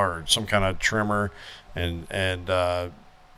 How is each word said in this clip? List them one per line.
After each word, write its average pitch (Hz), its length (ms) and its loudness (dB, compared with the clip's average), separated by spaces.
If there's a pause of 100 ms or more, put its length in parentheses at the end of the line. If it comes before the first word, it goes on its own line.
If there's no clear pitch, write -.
or 82 200 -2
some 107 200 0
kind 101 180 4
of 95 140 2
trimmer 104 520 2 (440)
and, 85 360 -4
and, 92 380 -2
uh, 90 400 2 (500)